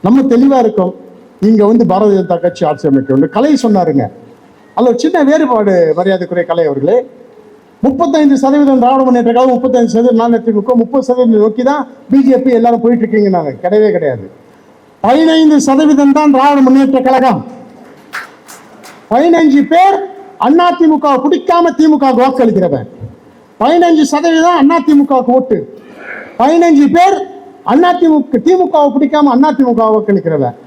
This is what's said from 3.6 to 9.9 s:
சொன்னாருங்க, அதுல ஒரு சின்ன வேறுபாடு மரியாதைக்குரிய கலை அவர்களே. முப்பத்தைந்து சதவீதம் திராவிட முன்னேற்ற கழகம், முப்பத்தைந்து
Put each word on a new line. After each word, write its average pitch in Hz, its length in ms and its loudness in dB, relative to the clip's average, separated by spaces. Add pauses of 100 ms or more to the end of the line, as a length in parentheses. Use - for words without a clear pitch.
சொன்னாருங்க, 175 420 0 (720)
அதுல 240 180 0
ஒரு 240 120 -2
சின்ன 311 260 -2
வேறுபாடு 247 440 0 (260)
மரியாதைக்குரிய 175 500 -4
கலை 170 200 -2
அவர்களே. 143 280 -2 (880)
முப்பத்தைந்து 277 560 0
சதவீதம் 269 400 2
திராவிட 262 240 0
முன்னேற்ற 240 260 0
கழகம், 254 240 2
முப்பத்தைந்து 247 380 -2